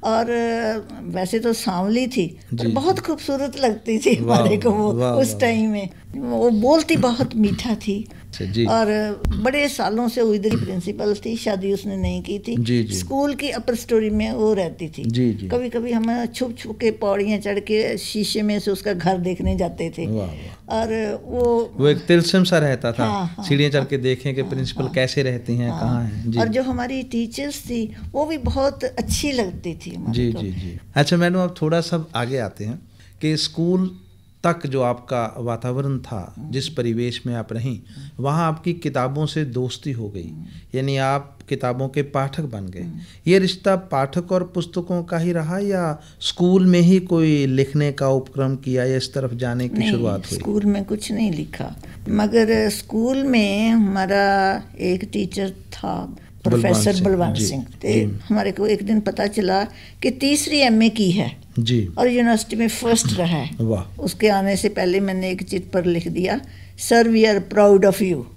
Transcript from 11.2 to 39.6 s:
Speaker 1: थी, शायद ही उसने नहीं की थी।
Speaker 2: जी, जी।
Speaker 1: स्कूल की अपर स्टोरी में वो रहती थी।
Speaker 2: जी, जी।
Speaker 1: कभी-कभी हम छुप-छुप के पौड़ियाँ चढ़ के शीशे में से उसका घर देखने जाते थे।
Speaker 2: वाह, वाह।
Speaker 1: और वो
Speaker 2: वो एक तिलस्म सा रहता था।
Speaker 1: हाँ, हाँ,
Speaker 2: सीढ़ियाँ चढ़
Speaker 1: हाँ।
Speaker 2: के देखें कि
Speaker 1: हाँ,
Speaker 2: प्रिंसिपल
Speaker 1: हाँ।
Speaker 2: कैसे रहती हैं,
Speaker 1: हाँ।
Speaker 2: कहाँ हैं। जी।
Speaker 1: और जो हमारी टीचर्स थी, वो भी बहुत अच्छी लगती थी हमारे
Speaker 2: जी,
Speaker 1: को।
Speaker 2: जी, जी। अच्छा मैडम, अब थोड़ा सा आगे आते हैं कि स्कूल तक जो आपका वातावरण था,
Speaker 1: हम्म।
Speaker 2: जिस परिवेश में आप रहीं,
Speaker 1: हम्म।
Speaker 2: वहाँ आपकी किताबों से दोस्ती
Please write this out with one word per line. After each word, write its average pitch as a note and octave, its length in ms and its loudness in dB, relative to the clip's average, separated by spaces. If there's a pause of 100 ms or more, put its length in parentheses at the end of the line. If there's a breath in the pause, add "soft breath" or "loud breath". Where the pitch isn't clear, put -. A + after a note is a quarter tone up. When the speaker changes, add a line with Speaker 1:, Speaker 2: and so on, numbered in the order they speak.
Speaker 1:
थी, A3+ 120 -4
शायद G3+ 260 -2
ही G3 100 0
उसने G3 240 -4
नहीं F3+ 240 -2
की F#3+ 180 -6
थी। A#3 200 -6
Speaker 2:
जी, A#2+ 240 2
जी। G#2 120 -4
Speaker 1:
स्कूल C4+ 400 -2
की C#4+ 140 -4
अपर A3+ 260 -4
स्टोरी A3 340 0
में G#3+ 220 0
वो A3 220 2
रहती F3 340 -4
थी। - 180 -10
Speaker 2:
जी, A#2 280 2
जी। G2+ 140 -6
Speaker 1:
कभी-कभी A#3+ 440 -2
हम A#3 340 0
छुप-छुप A#3 540 -6
के A3+ 120 2
पौड़ियाँ G3+ 480 0
चढ़ G3+ 200 -2
के G#3+ 380 0
शीशे G#3+ 440 -4
में G#3 180 0
से G3+ 120 -2
उसका G3 220 -2
घर F3+ 240 0
देखने F#3 400 -2
जाते E3+ 320 -4
थे। E3 180 -8
Speaker 2:
वाह, G#2 200 -2
वाह। E2 540 -8
Speaker 1:
और A3 440 -4
वो A#3 520 0
Speaker 2:
वो C#3 100 4
एक D3 100 6
तिलस्म F3 460 4
सा F3 140 4
रहता C3 340 2
था। A#2 140 0
Speaker 1:
हाँ, F3+ 320 -2
हाँ, G#3 80 -8
Speaker 2:
सीढ़ियाँ C#3+ 260 2
चढ़ C#3+ 80 2
Speaker 1:
हाँ। C3+ 80 -2
Speaker 2:
के C#3 100 -2
देखें B2+ 380 -2
कि C3+ 60 -2
Speaker 1:
हाँ, B2+ 80 -4
Speaker 2:
प्रिंसिपल C3 340 -4
Speaker 1:
हाँ। B2+ 100 -4
Speaker 2:
कैसे C3 300 2
रहती A#2+ 320 -2
हैं, A#2+ 160 0
Speaker 1:
हाँ। - 80 -4
Speaker 2:
कहाँ A#2 240 0
हैं। A2+ 280 -4
जी। A2+ 80 0
Speaker 1:
और A3+ 80 2
जो A#3 160 0
हमारी B3+ 400 -4
टीचर्स A#3+ 560 -6
थी, A3+ 360 -6 (160 loud breath)
वो C#4+ 140 0
भी D#4 120 -4
बहुत C4+ 460 -2
अच्छी B3+ 480 -2
लगती F#3 420 -4
थी F3 220 -12
हमारे A#2 180 -4
Speaker 2:
जी, A#2+ 200 0
Speaker 1:
को। G#2+ 80 -6
Speaker 2:
जी, G2 100 -4
जी। F2+ 280 -8 (160)
अच्छा D3 220 4
मैडम, F3 220 2
अब F3+ 220 -2
थोड़ा D#3+ 200 2
सा D#3+ 340 -4
आगे A#2+ 220 -2
आते G#2 280 -6
हैं A#2+ 160 -6 (400 soft breath)
कि D#3 160 0
स्कूल F#3 600 0 (440)
तक E3+ 240 0
जो C3+ 140 0
आपका A#2+ 560 -2
वातावरण B2 600 -4
था, - 380 -10
Speaker 1:
हम्म। - 140 -12
Speaker 2:
जिस C3+ 180 -4
परिवेश A#2+ 560 -2
में A#2+ 100 -4
आप A2 180 -8
रहीं, A2+ 240 -6
Speaker 1:
हम्म। - 460 -14
Speaker 2:
वहाँ D#3 240 2
आपकी D#3+ 260 -2
किताबों C#3 520 -2
से D3+ 200 -2
दोस्ती B2+ 460 -4